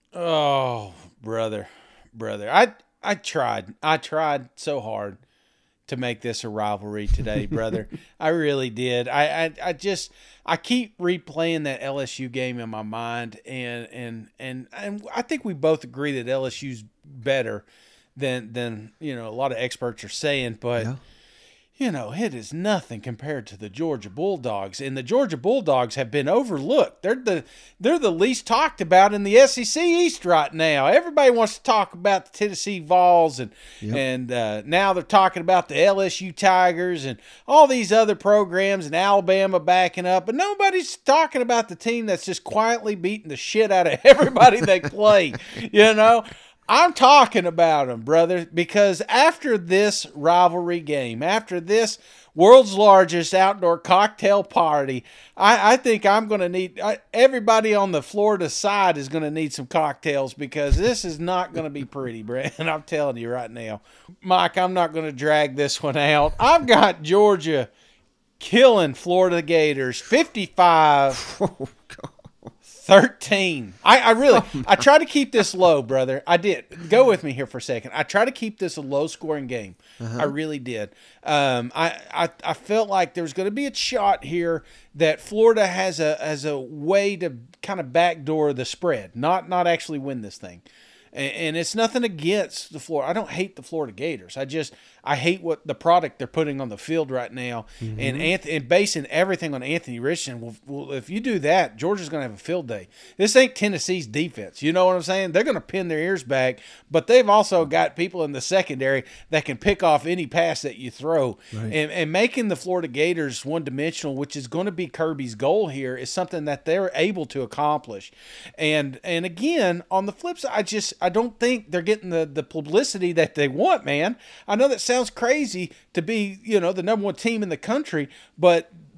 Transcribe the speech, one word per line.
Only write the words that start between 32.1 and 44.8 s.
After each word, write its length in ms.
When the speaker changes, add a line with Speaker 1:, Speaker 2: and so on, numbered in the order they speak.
Speaker 1:
the 60
Tennessee 400
Vols, 640
and, 100
Speaker 2:
Yep. 160
Speaker 1:
and, 340
uh, 340
now 280
they're 100
talking 380
about 280
the 140
L 180
S 200
U 100
Tigers 720
and 140
all 180
these 260
other 220
programs, 720
and 80
Alabama 640
backing 480
up, 200
but 100
nobody's 640
talking 440
about 260
the 60
team 320
that's 200
just 180
quietly 500
beating 360
the 60
shit 360
out 160
of 120
<laughs> 40
everybody 560
they 180
play, 560